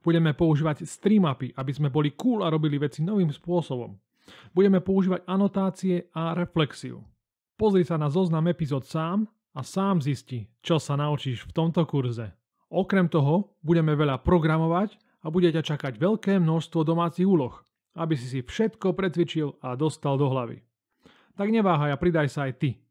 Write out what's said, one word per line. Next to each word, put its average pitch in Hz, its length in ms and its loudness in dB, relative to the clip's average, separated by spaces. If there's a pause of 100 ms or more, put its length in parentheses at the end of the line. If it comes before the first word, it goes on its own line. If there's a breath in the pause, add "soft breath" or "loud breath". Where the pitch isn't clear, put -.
Budeme 165 320 2
používať 156 560 0
stream 202 400 2
mapy, 127 260 -6
aby 135 220 -6
sme 143 160 0
boli 147 240 0
cool 233 240 0
a 180 80 -2
robili 156 320 0
veci 147 240 -4
novým 190 240 0
spôsobom. 139 640 -4 (640 loud breath)
Budeme 190 240 6
používať 185 480 0
anotácie 190 880 0
a 165 160 -4
reflexiu. 160 720 -4 (500)
Pozri 196 300 4
sa 165 160 -2
na 151 80 0
zoznam 165 400 0
epizód 143 400 -2
sám 175 400 -2 (260)
a 135 80 -8
sám 190 380 0
zisti, 123 480 -6 (100)
čo 160 220 0
sa 143 160 -4
naučíš 143 500 -4
v - 80 -16
tomto 165 300 0
kurze. 120 480 -4 (400)
Okrem 185 340 2
toho, 156 560 0
budeme 156 320 2
veľa 143 300 0
programovať 165 760 2 (240)
a 160 80 -8
bude 175 240 4
ťa 165 80 0
čakať 143 320 -6
veľké 196 480 0
množstvo 160 400 0
domácich 165 460 0
úloh, 147 340 0 (320)
aby 160 240 -2
si 120 80 -10
si 127 160 -6
všetko 185 560 -4
precvičil 165 640 -2
a 127 160 -8
dostal 143 400 -2
do 143 80 2
hlavy. 123 320 -4 (800 soft breath)
Tak 208 160 0
neváhaj 160 400 2
a 139 60 -8
pridaj 160 320 2
sa 139 180 -6
aj 120 80 -12
ty. 147 120 0 (200)